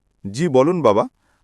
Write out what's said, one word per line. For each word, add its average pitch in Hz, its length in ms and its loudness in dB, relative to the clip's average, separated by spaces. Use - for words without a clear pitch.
"জি 143 160 -4
বলুন 151 340 0
বাবা, 113 260 2